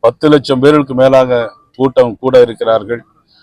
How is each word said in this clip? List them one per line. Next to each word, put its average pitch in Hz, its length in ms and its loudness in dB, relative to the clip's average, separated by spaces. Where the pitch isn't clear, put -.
பத்து 127 280 -2
லட்சம் 135 300 -2
பேருக்கு 143 380 0
மேலாக 131 380 2
கூட்டம் 127 360 0
கூட 131 120 -2
இருக்கிறார்கள். 110 560 -4